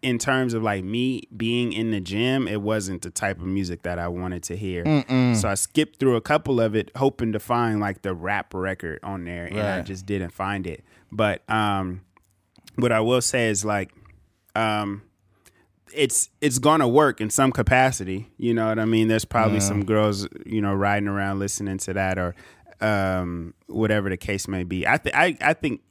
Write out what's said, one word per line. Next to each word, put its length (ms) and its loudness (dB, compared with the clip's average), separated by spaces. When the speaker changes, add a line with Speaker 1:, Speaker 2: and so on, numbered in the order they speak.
Speaker 1:
in 160 0
terms 380 2
of, 80 -2
like, 220 0
me 400 -2
being 360 0
in 180 -2
the 100 0
gym, 480 0
it 140 -4
wasn't 400 -2
the 80 -10
type 280 -4
of 80 -8
music 360 -4
that 160 -4
I 100 -4
wanted 360 -6
to 120 -8
hear. 280 -6
Speaker 2:
Mm-mm. 520 2
Speaker 1:
So 120 2
I 60 0
skipped 440 -6
through 180 2
a 60 0
couple 380 0
of 160 0
it, 200 -2
hoping 360 0
to 80 -2
find, 400 0
like, 220 -4
the 120 -4
rap 400 -6
record 480 -6
on 220 -8
there, 220 -8
and 140 -6
I 180 0
Speaker 2:
Right. 60 -6
Speaker 1:
just 220 -12
didn't 240 -4
find 360 -4
it. 180 -10
But, 380 0
um, 500 0
what 160 2
I 80 4
will 200 4
say 300 0
is, 140 0
like, 260 0
um, 480 -2
it's, 380 0
it's 180 2
gonna 300 6
work 320 6
in 100 -2
some 220 4
capacity. 840 2
You 160 0
know 140 2
what 100 0
I 80 0
mean? 220 4
There's 180 2
probably 320 2
Speaker 2:
Yeah. 60 2
Speaker 1:
some 200 0
girls, 420 2
you 160 -2
know, 100 0
riding 360 2
around 320 -2
listening 380 -4
to 160 -6
that 240 0
or, 160 -2
um, 760 -2
whatever 420 0
the 80 -2
case 320 -6
may 160 -4
be. 220 -4
I 100 4
th-, 180 -4
I, 280 2
I 100 2
think 380 -4